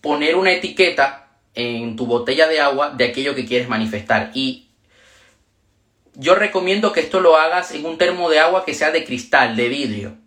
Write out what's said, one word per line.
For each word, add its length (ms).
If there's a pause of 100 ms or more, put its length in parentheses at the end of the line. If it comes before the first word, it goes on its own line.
poner 340
una 160
etiqueta 760 (260)
en 420
tu 80
botella 420
de 140
agua 300
de 140
aquello 300
que 120
quieres 240
manifestar. 640
Y 320 (1500)
yo 160
recomiendo 580
que 80
esto 200
lo 160
hagas 360
en 120
un 140
termo 320
de 100
agua 240
que 100
sea 160
de 140
cristal, 500
de 140
vidrio. 480 (100)